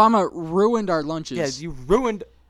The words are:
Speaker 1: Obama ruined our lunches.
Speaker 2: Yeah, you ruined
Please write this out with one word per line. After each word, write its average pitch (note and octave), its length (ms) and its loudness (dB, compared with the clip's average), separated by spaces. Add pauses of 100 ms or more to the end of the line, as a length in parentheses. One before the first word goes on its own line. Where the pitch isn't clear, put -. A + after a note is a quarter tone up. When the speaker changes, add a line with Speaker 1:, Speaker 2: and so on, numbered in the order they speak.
Speaker 1:
Obama G#3+ 320 6
ruined F#3+ 580 0
our D#3+ 120 0
lunches. D#3 360 -6
Speaker 2:
Yeah, C#3 240 -4
you E3 80 -8 (160)
ruined G#3+ 380 2 (260)